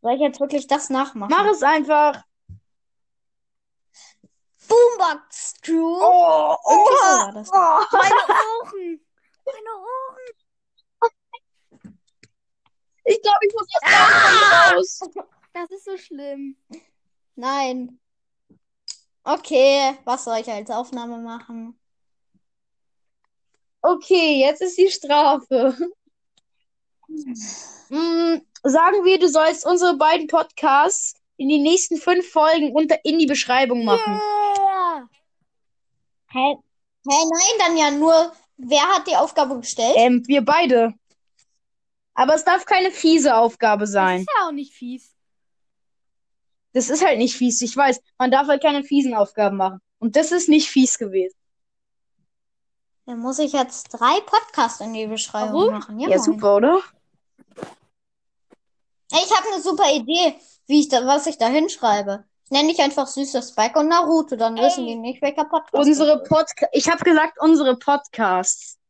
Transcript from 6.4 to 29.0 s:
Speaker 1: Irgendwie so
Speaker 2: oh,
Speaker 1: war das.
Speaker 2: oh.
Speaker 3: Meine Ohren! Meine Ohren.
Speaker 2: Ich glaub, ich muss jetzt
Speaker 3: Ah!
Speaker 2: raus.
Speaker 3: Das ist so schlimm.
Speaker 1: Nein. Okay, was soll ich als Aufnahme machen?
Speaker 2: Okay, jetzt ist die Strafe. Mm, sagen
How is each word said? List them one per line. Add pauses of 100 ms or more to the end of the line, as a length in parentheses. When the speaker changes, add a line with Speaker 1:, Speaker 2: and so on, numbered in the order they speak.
Speaker 1:
Irgendwie
so
Speaker 2:
oh,
Speaker 1:
war
das.
Speaker 2:
oh.
Speaker 3:
Meine (140)
Ohren! (460)
Meine
Ohren. (2750)
Speaker 2:
Ich
glaub,
ich
muss
jetzt (100)
Speaker 3:
Ah!
Speaker 2:
raus. (540)
Speaker 3:
Das
ist
so
schlimm. (800)
Speaker 1:
Nein. (1300)
Okay,
was
soll
ich
als
Aufnahme
machen? (2000)
Speaker 2:
Okay,
jetzt
ist
die
Strafe. (1300)
Mm, (260)
sagen